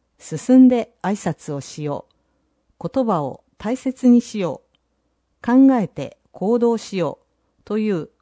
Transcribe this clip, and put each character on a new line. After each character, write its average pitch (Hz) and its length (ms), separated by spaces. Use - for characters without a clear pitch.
進 254 480
ん - 20
で 247 340
挨 185 100
拶 175 420
を 139 80
し - 220
よ 143 220
う。 170 80
言 262 160
葉 190 160
を 131 220
大 233 200
切 254 300
に 240 140
し - 180
よ 165 240
う。 - 840
考 262 300
え 202 120
て - 300
行 226 280
動 233 180
し 196 200
よ 160 240
う - 420
と 208 140
い 214 140
う 156 180